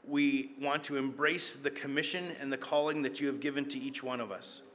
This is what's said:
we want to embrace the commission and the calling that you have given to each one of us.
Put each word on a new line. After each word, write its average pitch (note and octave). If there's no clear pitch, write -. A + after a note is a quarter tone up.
we C#3
want C#3+
to C#3+
embrace C#3+
the C#3
commission D3
and C#3
the B2+
calling D3+
that C3+
you D3
have C#3
given C#3+
to C3+
each C3
one B2+
of G#2
us. -